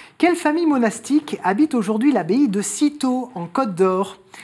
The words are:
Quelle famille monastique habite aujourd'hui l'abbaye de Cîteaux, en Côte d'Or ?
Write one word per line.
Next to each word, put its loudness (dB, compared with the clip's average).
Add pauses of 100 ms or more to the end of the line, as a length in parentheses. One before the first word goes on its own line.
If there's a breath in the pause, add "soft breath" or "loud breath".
(180 loud breath)
Quelle 2
famille 0
monastique 0
habite 2
aujourd'hui 0
l'abbaye 2
de 0
Cîteaux, -2
en -6
Côte -2
d'Or ? 0 (260 loud breath)